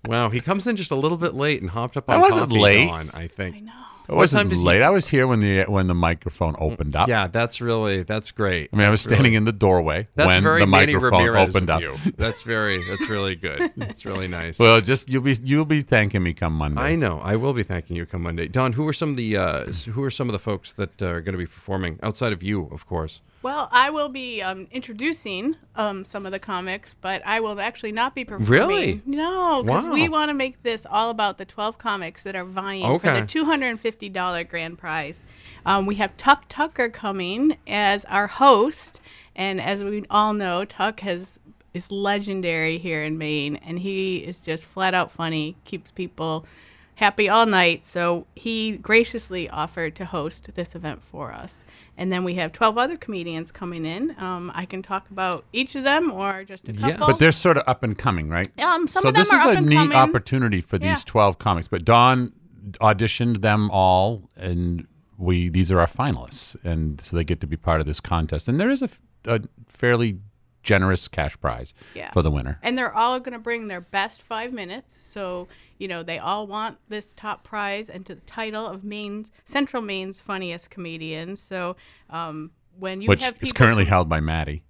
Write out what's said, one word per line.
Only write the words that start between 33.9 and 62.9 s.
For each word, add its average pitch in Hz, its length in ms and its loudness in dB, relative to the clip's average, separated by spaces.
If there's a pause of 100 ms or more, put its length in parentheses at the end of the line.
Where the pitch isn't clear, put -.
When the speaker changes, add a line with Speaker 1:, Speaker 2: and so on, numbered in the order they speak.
Speaker 3:
dollar 180 340 -6
grand 170 320 -10
prize. 160 460 -8 (420)
Um, 196 220 2
we 208 80 -2
have 202 240 -4
Tuck - 320 4
Tucker 277 400 -2
coming 208 640 -2 (100)
as 202 400 0
our 202 200 0
host, 262 760 4 (340)
and 190 240 -4
as 196 240 -4
we 202 280 -6
all 208 240 2
know, 190 320 -2
Tuck 214 340 -4
has, 190 380 -8 (340)
is - 180 -10
legendary 190 840 -2
here 165 260 -6
in 156 140 -6
Maine, 151 400 -4
and 170 220 -10
he 190 400 -4
is - 240 -12
just 165 240 -8
flat 190 260 -2
out 180 180 0
funny, 160 540 -6
keeps - 260 -14
people 160 540 -8 (520)
happy 202 340 2
all 226 160 6
night. 180 380 2
So 175 500 -2
he 220 420 -6
graciously 220 720 0
offered 160 460 -6
to 190 100 -12
host 165 500 -10
this 170 200 -8
event 170 280 -12
for - 300 -14
us. - 320 -18 (320)
And 185 140 -4
then 180 140 -2
we 175 100 -4
have 160 180 -4
twelve 226 260 0
other 285 180 0
comedians 170 560 -10
coming 175 320 -10
in. 214 340 -6
Um, 180 360 -8
I 180 100 -8
can 185 180 -12
talk 190 280 -10
about 185 420 -6
each 240 240 -4
of 262 80 -8
them 294 260 2
or 196 340 -6
just 196 240 -18
a 113 40 -8
Speaker 1:
Yeah. 104 200 -2
Speaker 3:
couple. - 160 0
Speaker 2:
But - 100 4
they're 156 140 8
sort 160 260 4
of - 80 -2
up 107 160 0
and 110 140 -2
coming, 85 340 -2
right? 85 180 0 (140)
Speaker 3:
Um, 330 260 2
some 381 140 0
Speaker 2:
So 269 60 4
Speaker 3:
of - 60 2
them 415 60 6
Speaker 2:
this 415 100 4
Speaker 3:
are 392 60 8
Speaker 2:
is 311 60 6
Speaker 3:
up 339 60 6
Speaker 2:
a 202 100 6
Speaker 3:
and 147 80 4
Speaker 2:
neat 151 100 6
Speaker 3:
coming. 156 200 4
Speaker 2:
opportunity 123 640 4
for - 160 -4
these 90 80 -2
Speaker 3:
Yeah. - 180 0
Speaker 2:
twelve 101 340 2
comics. 85 300 -2
But 87 160 -4
Dawn 123 480 6 (480)
auditioned 110 600 2